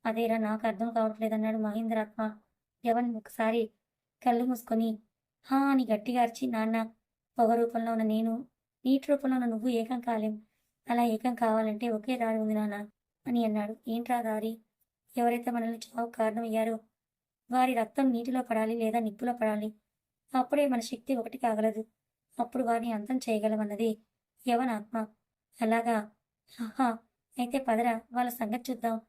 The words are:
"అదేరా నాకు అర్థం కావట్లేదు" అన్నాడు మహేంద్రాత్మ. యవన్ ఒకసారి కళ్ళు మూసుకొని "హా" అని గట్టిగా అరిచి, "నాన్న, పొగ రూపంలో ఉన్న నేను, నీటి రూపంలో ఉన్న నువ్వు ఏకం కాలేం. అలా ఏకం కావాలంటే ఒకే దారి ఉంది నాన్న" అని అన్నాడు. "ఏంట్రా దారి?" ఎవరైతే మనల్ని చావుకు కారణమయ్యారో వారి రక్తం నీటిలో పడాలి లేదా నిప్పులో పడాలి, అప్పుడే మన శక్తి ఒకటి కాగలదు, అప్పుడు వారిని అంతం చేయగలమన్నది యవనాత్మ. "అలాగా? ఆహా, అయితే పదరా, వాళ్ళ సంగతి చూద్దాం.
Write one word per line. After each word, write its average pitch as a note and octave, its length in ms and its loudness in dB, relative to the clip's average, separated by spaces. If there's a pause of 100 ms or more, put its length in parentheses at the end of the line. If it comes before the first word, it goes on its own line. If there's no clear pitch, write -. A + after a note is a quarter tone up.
"అదేరా A3+ 340 0
నాకు G#3+ 280 -2
అర్థం A3 240 -2
కావట్లేదు" A3 440 0
అన్నాడు A3 240 0
మహేంద్రాత్మ. A3 640 -2 (640)
యవన్ A#3+ 320 2
ఒకసారి A3+ 460 0 (600)
కళ్ళు A#3+ 220 2
మూసుకొని A3+ 460 0 (560)
"హా" C4+ 200 2
అని C4+ 200 4
గట్టిగా A3+ 360 0
అరిచి, A#3+ 240 0
"నాన్న, A3+ 300 0 (640)
పొగ A3+ 160 6
రూపంలో A#3 380 0
ఉన్న A3 140 0
నేను, A3+ 260 0 (520)
నీటి C4+ 240 2
రూపంలో C#4 280 2
ఉన్న B3 100 0
నువ్వు A3+ 260 -2
ఏకం A#3 280 -2
కాలేం. A3 340 0 (520)
అలా A#3+ 200 2
ఏకం A#3 280 0
కావాలంటే A3 560 0
ఒకే A3 260 -2
దారి A3+ 220 0
ఉంది G#3+ 160 0
నాన్న" G#3 220 -2 (500)
అని A#3+ 180 2
అన్నాడు. G#3+ 300 -2 (140)
"ఏంట్రా A#3+ 340 -2
దారి?" A3 300 -2 (640)
ఎవరైతే A#3+ 340 2
మనల్ని A3+ 300 -4
చావుకు A#3 320 -6
కారణమయ్యారో A3 640 0 (760)
వారి B3+ 240 4
రక్తం A#3 360 0
నీటిలో A#3+ 320 0
పడాలి A3 340 0
లేదా A3+ 240 0
నిప్పులో A3+ 320 -2
పడాలి, G#3+ 360 0 (640)
అప్పుడే C#4 340 2
మన B3 140 2
శక్తి A#3+ 360 -6
ఒకటి A#3 220 -6
కాగలదు, A3 440 0 (560)
అప్పుడు B3 260 -2
వారిని A#3 280 0
అంతం G#3+ 240 -2
చేయగలమన్నది G#3+ 720 0 (560)
యవనాత్మ. A#3 500 -2 (640)
"అలాగా? A#3 380 2 (560)
ఆహా, A#3+ 360 -2 (480)
అయితే B3 220 -2
పదరా, A#3+ 360 2 (180)
వాళ్ళ B3 180 0
సంగతి A#3+ 340 -4
చూద్దాం. A#3 320 -4 (120)